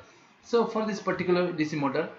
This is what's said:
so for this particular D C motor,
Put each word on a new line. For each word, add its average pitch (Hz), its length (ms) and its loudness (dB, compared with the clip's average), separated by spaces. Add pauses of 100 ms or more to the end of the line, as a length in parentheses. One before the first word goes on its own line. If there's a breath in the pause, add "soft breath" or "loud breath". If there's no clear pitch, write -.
(420 loud breath)
so 233 240 2
for 220 180 -2
this 208 160 -4
particular 180 520 2
D 156 120 0
C 156 120 -4
motor, 143 320 0 (100)